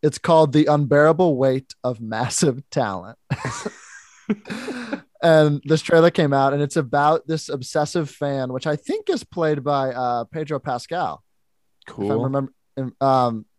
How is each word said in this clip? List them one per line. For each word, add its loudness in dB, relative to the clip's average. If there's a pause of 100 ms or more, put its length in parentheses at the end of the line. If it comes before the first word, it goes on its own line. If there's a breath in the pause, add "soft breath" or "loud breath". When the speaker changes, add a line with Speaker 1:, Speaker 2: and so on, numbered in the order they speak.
Speaker 1:
it's 0
called 4
The 4
Unbearable 4
Weight 0 (100)
of -4
Massive -2
Talent. -6
<laughs> -20 (2000 loud breath)
And 6
this 2
trailer 4
came 0
out, 2
and -2
it's -4
about 0
this -6
obsessive -4
fan, -6
which -6
I -2
think -8
is -2
played -2
by, -2
uh, -4
Pedro -8
Pascal. -6 (640)
If -20
I -18
Speaker 2:
Cool. -2
Speaker 1:
remember, -4 (480)
um, 2 (120)